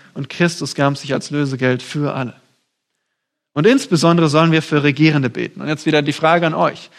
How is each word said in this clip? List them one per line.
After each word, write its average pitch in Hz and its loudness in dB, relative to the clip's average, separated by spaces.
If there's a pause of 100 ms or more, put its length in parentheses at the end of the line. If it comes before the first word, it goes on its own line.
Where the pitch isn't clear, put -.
(140)
und - -10
Christus 170 -2
gab 139 0
sich 135 -8
als - -6
Lösegeld 131 -2
für 147 -4
alle. 127 -8 (1160)
Und 147 0
insbesondere 170 4
sollen 160 4
wir 160 2
für 147 0
Regierende 143 2
beten. 117 -8
Und 139 -10
jetzt 151 -6
wieder 151 2
die 147 -2
Frage 170 2
an 156 0
euch. 160 -4